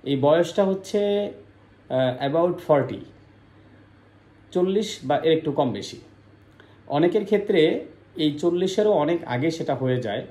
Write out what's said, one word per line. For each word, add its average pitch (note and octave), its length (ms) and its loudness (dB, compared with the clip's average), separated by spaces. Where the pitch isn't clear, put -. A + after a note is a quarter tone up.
এই C#3 140 -2
বয়সটা E3 480 2
হচ্ছে, G3+ 640 -2
আহ, C3 400 -2
about E3 300 0
ফর্টি, B2+ 420 0
চল্লিশ F#3+ 540 0
বা C3+ 140 0
এর - 140 2
একটু D#3 200 0
কম C3+ 200 0
বেশি। - 280 -10
অনেকের F3+ 380 2
ক্ষেত্রে G3 600 2
এই D3+ 220 0
চল্লিশেরও F#3 520 0
অনেক E3 340 0
আগে B2 260 -2
সেটা - 240 -4
হয়ে B2+ 280 -2
যায় A2 280 -6